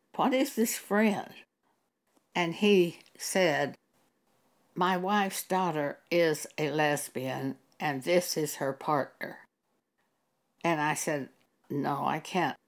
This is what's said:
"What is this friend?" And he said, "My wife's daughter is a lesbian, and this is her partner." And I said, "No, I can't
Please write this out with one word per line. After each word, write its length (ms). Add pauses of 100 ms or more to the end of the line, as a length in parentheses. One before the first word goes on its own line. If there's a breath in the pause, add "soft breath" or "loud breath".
(160)
"What 180
is 220
this 220
friend?" 560 (1000)
And 200
he 440 (180)
said, 600 (1000)
"My 220
wife's 460
daughter 560 (120)
is 340 (120)
a 140
lesbian, 840 (220)
and 240
this 320
is 200
her 180
partner." 720 (1120)
And 200
I 120
said, 360 (400)
"No, 360
I 140
can't 380 (100)